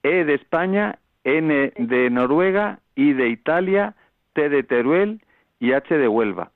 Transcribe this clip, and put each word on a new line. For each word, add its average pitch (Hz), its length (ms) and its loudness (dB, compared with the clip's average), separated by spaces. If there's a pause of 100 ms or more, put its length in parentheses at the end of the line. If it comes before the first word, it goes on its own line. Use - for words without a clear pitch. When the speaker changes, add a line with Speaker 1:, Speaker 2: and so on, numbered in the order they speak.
Speaker 1:
E 170 220 0
de 147 100 0
España, 190 640 -2 (260)
N 143 520 0
Speaker 2:
Sí. 120 100 -4
Speaker 1:
de 123 240 2
Noruega, 180 720 0 (140)
I 143 180 2
de 127 160 0
Italia, 185 640 -2 (380)
T 151 160 0
de 143 140 2
Teruel 165 580 0 (400)
y 123 120 0
H 143 240 0
de 131 120 2
Huelva. 104 480 -2